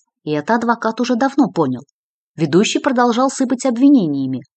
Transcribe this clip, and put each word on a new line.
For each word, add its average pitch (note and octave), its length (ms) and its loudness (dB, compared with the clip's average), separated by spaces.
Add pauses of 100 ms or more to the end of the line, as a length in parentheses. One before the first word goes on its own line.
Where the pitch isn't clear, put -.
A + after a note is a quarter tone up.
(240)
и D#3 60 -8
это D3+ 240 -2
адвокат A#3 460 -2
уже B3 160 0
давно C4 340 0
понял. C#3 320 -2 (520)
Ведущий E3 440 0
продолжал B3 500 0
сыпать C4 380 -4
обвинениями. F3 760 2 (160)